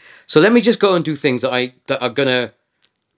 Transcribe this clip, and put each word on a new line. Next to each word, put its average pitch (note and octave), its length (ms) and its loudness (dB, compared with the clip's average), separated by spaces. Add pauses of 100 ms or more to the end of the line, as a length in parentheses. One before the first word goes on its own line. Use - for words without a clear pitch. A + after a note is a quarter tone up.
(260)
so - 140 2
let G3 140 4
me A#3+ 80 6
just G#3+ 180 0
go G3 160 2
and E3 100 -2
do D3+ 100 -6
things C3 280 -4
that B2+ 100 -4
I, B2+ 200 -4 (120)
that C3+ 160 -6
are B2 80 -2
gonna, B2+ 440 -2 (640)